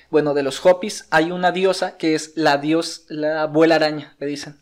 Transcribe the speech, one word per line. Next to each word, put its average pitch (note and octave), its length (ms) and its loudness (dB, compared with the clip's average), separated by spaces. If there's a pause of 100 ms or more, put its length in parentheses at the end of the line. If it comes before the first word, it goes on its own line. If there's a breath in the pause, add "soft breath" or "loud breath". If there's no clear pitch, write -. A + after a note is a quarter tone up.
Bueno, D3 240 2
de C#3+ 100 0
los C3 220 -6
Hopis F#3 460 2
hay D#3+ 200 2
una F3+ 220 0
diosa F#3 440 -2
que D#3+ 160 0
es D#3 220 -4
la D3+ 220 2
dios-, D#3+ 500 -4
la D#3 360 -4
abuela D#3+ 320 4
araña, D3+ 440 -2
le C#3+ 80 -8
dicen, D3 340 -12